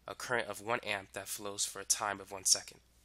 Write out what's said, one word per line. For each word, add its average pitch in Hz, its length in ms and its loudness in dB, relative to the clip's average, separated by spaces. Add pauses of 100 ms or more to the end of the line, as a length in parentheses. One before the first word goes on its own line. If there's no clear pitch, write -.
a 98 60 -6
current 120 340 0
of 101 140 -6
one 117 180 2
amp 98 320 -4
that 98 160 -6
flows 101 380 -2
for - 140 -8
a 98 40 -10
time 101 340 4
of 98 140 -12
one 95 140 -8
second. - 340 4 (240)